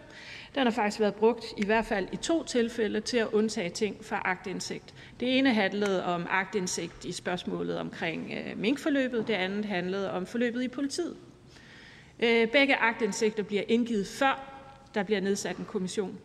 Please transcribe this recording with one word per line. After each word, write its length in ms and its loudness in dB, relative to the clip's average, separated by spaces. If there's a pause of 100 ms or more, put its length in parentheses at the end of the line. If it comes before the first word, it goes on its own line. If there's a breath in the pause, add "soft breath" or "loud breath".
(560 loud breath)
den 80 2
har 80 6
faktisk 280 0
været 160 4
brugt, 300 4 (120)
i 80 0
hvert 200 4
fald 260 -2
i 40 -4
to 280 0
tilfælde, 580 0
til 160 -2
at 140 2
undtage 380 2
ting 320 -2
fra 240 -4
aktindsigt. 680 -4 (260 loud breath)
Det 180 2
ene 160 6
handlede 520 2
om 240 0
aktindsigt 760 -2
i 60 -6
spørgsmålet 640 -4
omkring, 560 -6
øh, 260 -6
minkforløbet, 680 0
det 60 0
andet 320 -2
handlede 460 -2
om 140 -4
forløbet 380 -2
i 40 -2
politiet. 460 -4 (1080 loud breath)
Øh, 280 6
begge 280 6
aktindsigter 680 0
bliver 240 0
indgivet, 400 2
før 460 0 (420)
der 80 2
bliver 180 2
nedsat 360 0
en 80 -6
kommission. 600 -4